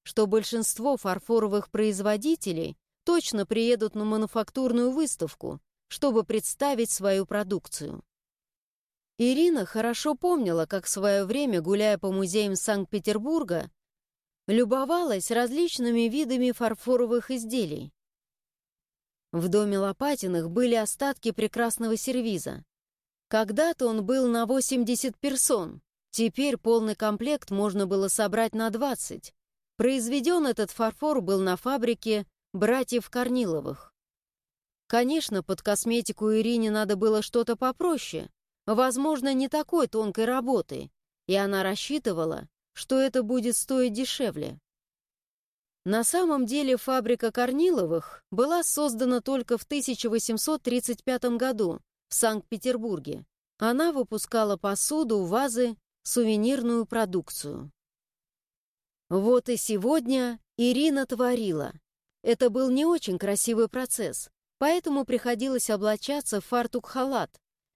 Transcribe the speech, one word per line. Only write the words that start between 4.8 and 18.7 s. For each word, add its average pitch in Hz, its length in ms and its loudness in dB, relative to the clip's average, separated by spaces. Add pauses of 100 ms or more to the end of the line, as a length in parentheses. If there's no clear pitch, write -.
выставку, 254 720 -4 (260)
чтобы 226 360 2
представить 226 680 -2
свою 196 340 0
продукцию. 190 800 -6 (1120)
Ирина 262 480 4
хорошо 233 500 -2
помнила, 220 500 2
как 190 200 -4
в - 40 -4
своё 202 360 2
время, 226 360 0
гуляя 202 360 2
по 190 140 -2
музеям 190 440 0
Санкт-Петербурга, 208 1120 -2 (800)
любовалась 247 800 2
различными 233 800 2
видами 254 420 0
фарфоровых 240 760 0
изделий. 220 640 -4 (1400)